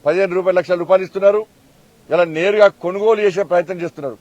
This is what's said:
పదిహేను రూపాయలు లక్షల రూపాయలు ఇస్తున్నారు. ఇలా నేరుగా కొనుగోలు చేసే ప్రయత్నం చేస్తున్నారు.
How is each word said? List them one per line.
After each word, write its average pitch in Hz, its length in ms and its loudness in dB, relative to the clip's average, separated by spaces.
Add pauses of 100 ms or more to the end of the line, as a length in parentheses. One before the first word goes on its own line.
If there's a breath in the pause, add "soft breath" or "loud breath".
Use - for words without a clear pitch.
పదిహేను 175 340 0
రూపాయలు 180 220 0
లక్షల 180 220 -2
రూపాయలు 190 240 2
ఇస్తున్నారు. 202 360 0 (720)
ఇలా 175 120 2 (120)
నేరుగా 202 300 4 (180)
కొనుగోలు 208 420 0
చేసే 190 240 0
ప్రయత్నం 175 320 -2
చేస్తున్నారు. 143 380 -10